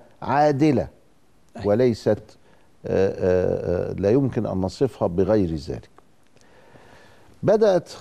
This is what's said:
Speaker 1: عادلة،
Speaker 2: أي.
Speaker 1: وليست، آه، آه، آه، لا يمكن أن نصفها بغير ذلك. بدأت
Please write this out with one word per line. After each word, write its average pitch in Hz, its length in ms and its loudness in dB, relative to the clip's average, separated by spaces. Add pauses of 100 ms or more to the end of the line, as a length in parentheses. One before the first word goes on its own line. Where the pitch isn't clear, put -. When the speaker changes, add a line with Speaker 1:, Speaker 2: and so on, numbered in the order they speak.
(220)
Speaker 1:
عادلة، 143 680 2 (680)
Speaker 2:
أي. 107 80 -14
Speaker 1:
وليست، 110 720 0 (480)
آه، 92 240 0
آه، 92 840 -2
آه، - 20 -6
لا 95 180 0
يمكن 123 340 0
أن 104 160 -4
نصفها 107 460 -2
بغير 92 480 0
ذلك. 67 340 -10 (1500)
بدأت 202 440 2 (140)